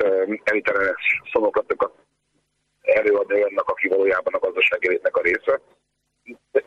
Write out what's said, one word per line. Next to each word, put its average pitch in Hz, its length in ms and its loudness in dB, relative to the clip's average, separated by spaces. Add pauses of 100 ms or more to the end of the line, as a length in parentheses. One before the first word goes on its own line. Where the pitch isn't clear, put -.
ö, 95 200 2 (220)
elitelenes 98 760 0 (100)
szavakat 107 440 0 (1040)
előadni 104 520 2
olyannak, 98 340 0
aki 95 200 -4
valójában 92 460 0
a 95 40 0
gazdasági 92 480 -2
elitnek 90 300 0
a 87 60 0
része. 87 380 0 (920)
De, - 140 2